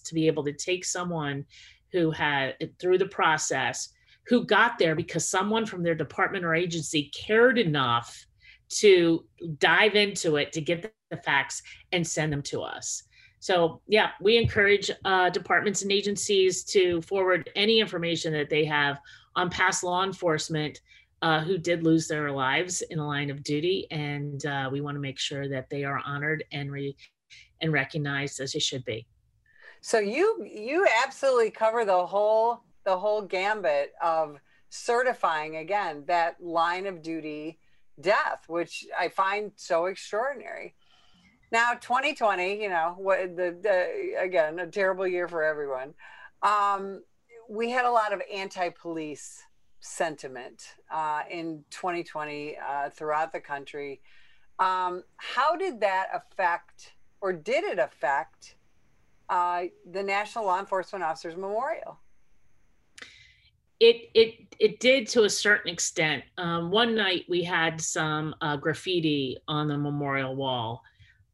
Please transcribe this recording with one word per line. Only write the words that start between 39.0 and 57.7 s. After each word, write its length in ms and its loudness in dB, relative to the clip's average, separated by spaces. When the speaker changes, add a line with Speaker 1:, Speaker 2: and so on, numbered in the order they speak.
Speaker 2:
find 480 -2
so 300 0
extraordinary. 880 -8
Now, 280 2
twenty 320 0
twenty, 480 0
you 80 -4
know, 300 0
what 380 0
the, 260 -2
the, 580 0
again, 380 0
a 80 -6
terrible 400 -2
year 220 -2
for 160 -2
everyone. 500 -4
Um, 600 0
we 220 -4
had 140 0
a 60 2
lot 220 2
of 80 -4
anti-police 1120 -8
sentiment, 960 -8
uh, 400 -4
in 400 -8
twenty 320 -6
twenty, 540 -10
uh, 340 -6
throughout 420 -4
the 60 -8
country. 640 -10
Um, 460 0
how 380 0
did 240 -4
that 320 0
affect, 840 -4
or 120 -2
did 300 -2
it 160 -4